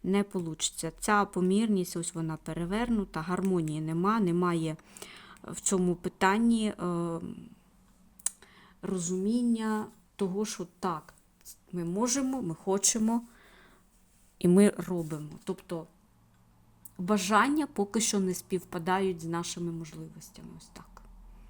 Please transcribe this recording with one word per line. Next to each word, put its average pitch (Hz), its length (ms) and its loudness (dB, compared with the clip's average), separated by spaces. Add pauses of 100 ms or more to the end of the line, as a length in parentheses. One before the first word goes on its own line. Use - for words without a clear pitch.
Не 196 200 2
получиться. 165 760 -4
Ця 208 240 4
помірність, 196 720 2
ось 170 180 -4
вона 160 220 -4
перевернута, 196 840 -2
гармонії 175 600 0
нема, 175 400 2
немає 170 560 2 (720)
в - 140 -10
цьому 180 340 2
питанні, 214 720 2
е, 170 540 -2 (1600)
розуміння 214 1040 -2 (300)
того, 196 280 -2
що 185 220 -8 (140)
так, 165 340 -6 (580)
ми 175 120 -4
можемо, 247 580 0
ми 165 120 -4
хочемо 220 680 2 (1160)
і 175 100 4
ми 202 220 10
робимо. 160 600 -6 (140)
Тобто 170 420 -8 (1120)
бажання 214 680 2
поки 202 340 -2
що 214 200 2
не 185 140 0
співпадають 185 840 -2
з 160 40 -10
нашими 170 480 -4
можливостями. 160 760 -12 (100)
Ось - 140 -20
так. - 300 -20 (480)